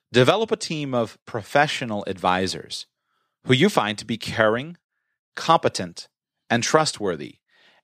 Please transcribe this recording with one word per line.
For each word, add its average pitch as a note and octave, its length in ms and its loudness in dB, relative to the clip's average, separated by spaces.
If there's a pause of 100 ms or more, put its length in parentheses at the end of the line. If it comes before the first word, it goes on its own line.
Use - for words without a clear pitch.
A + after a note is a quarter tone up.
(120)
develop E3 400 4
a A3+ 60 -2
team C#3+ 380 -6
of A#2 300 -4
professional A#2+ 840 -2
advisors F#2 800 -4 (580)
who B2+ 80 2
you D#3+ 160 6
find G#2+ 300 0
to A2 60 -14
be A2+ 120 -4
caring, A#2+ 580 0 (600)
competent, - 720 0 (420)
and A#2 140 0
trustworthy, F#2+ 720 0 (480)